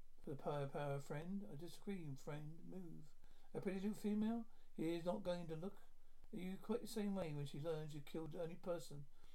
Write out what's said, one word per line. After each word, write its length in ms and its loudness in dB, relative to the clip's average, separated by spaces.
for 80 -4
the 60 0
power, 360 2
power, 280 2
friend. 420 -2
I 100 -4
disagree, 600 -2
friend. 300 -2
Move. 320 -4
A 60 2
pretty 200 4
little 200 4
female? 460 4
He 180 4
is 100 0
not 180 4
going 260 2
to 60 0
look 220 -2
at 80 -2
you 220 -2
quite 180 4
the 80 -4
same 260 4
way 200 2
when 120 2
she 120 -2
learns 360 2
you 60 0
killed 220 0
the 100 0
only 220 0
person 400 0